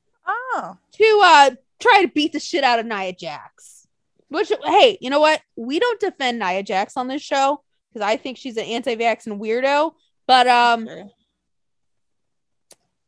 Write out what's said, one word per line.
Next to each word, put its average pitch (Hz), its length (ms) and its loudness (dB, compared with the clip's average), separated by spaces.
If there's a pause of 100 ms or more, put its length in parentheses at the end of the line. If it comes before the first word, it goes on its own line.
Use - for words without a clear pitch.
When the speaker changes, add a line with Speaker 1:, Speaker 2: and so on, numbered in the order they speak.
(280)
Speaker 1:
Oh. 427 480 -6 (180)
Speaker 2:
to, 427 300 4
uh, 294 280 8 (280)
try 415 220 4
to 349 60 0
beat 302 260 -2
the 294 60 -4
shit - 240 -4
out 240 160 2
of 220 80 -6
Nia 190 260 -8
Jax. - 720 -16 (420)
Which, 359 220 -4 (140)
hey, 311 340 4
you 247 120 -10
know 285 80 0
what? 302 200 2 (160)
We 254 240 -6
don't 440 200 -2
defend 254 400 -6
Nia 190 240 -4
Jax 202 340 -4
on 254 100 -6
this 269 140 -8
show 277 420 -2 (300)
'cause 220 80 -10
I 208 160 -2
think 262 200 -12
she's 226 200 -10
an 208 80 -6
anti-vax 233 640 -4
and 208 120 -10
weirdo. 269 540 -2 (340)
But, 247 200 4
um, 240 400 2
Speaker 1:
Sure. 202 220 -18 (2000)